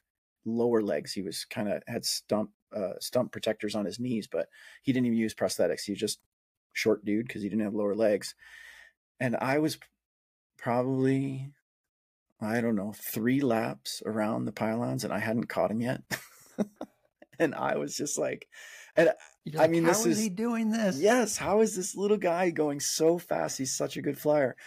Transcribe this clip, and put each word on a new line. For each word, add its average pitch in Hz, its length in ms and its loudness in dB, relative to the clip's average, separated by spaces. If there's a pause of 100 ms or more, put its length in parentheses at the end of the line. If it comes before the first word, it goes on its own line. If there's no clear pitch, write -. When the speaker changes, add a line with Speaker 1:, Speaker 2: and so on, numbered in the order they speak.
(460)
Speaker 1:
lower 117 380 2
legs. 76 300 -2
He 98 100 -6
was - 220 -8
kinda 104 420 -4
had 117 180 -6
stump, - 460 -2 (200)
uh, 95 280 -4
stump - 320 -2
protectors 107 420 -4
on 104 120 -2
his 92 140 -6
knees, 120 280 -4
but - 220 -4 (340)
he 135 100 2
didn't 123 140 2
even 113 100 2
use 110 160 0
prosthetics. 90 520 0
He 104 80 -4
was 95 60 -6
just 107 200 -4 (540)
short - 300 2
dude 107 240 0
'cause 107 140 -8
he 101 80 -4
didn't 107 140 -2
have 104 100 -4
lower 104 220 0
legs. 107 400 0 (840)
And 123 160 0
I 131 220 0
was 156 220 0 (800)
probably, 135 920 0 (880)
I 113 220 0
don't 113 140 0
know, 104 180 -4
three 120 480 0
laps 120 640 -2
around 110 400 -2
the 117 80 -6
pylons, 120 500 -2
and - 80 -4
I 95 80 -2
hadn't 113 280 -2
caught 90 240 0
him 113 100 -2
yet. 127 200 -2 (560)
<laughs> 208 100 0 (720)
And 156 160 2
I - 220 0
was 147 200 -4
just - 200 -4
like, 139 300 -4 (480)
and 165 160 6 (320)
Speaker 2:
You're 156 160 -4
Speaker 1:
I 151 40 8
Speaker 2:
like, 165 80 6
Speaker 1:
mean, 165 120 4
Speaker 2:
"How 165 60 6
Speaker 1:
this 214 160 2
Speaker 2:
is 220 120 4
Speaker 1:
is 214 60 2
Speaker 2:
he 220 60 0
doing 226 400 -2
this?" 208 300 0
Speaker 1:
Yes, 214 360 4
how 185 260 2
is 208 140 4
this 180 200 -4
little 202 200 2
guy 180 360 2
going 147 280 0
so 160 380 4
fast? - 400 -2
He's 135 180 -4
such 143 220 -4
a 143 60 -6
good 139 160 -2
flyer. 147 360 2 (120)